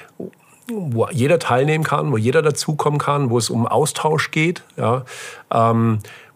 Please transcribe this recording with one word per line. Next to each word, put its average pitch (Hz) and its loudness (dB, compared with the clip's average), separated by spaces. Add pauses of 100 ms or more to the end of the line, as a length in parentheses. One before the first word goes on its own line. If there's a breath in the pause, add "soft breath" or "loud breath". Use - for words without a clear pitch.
(720 loud breath)
wo 131 -2
jeder 147 2
teilnehmen 151 2
kann, 151 -2
wo 113 0
jeder 135 2
dazukommen 147 0
kann, 143 0
wo 120 2
es 113 -2
um 113 0
Austausch 151 0
geht, 160 -2 (140)
ja. 123 -2 (480 loud breath)
Ähm, 113 4 (360 loud breath)